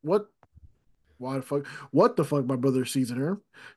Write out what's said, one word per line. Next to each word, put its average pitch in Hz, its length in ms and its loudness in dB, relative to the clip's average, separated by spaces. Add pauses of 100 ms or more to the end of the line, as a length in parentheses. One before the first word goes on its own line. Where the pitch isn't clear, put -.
what, 202 260 0 (920)
why 127 180 -8
the 135 60 -4
fuck, 143 240 -4 (260)
what 214 240 6
the 165 100 2
fuck 139 200 0
my 131 100 0
brother 127 300 2
sees 127 260 -2
in 120 60 -6
her. 170 220 -2 (380)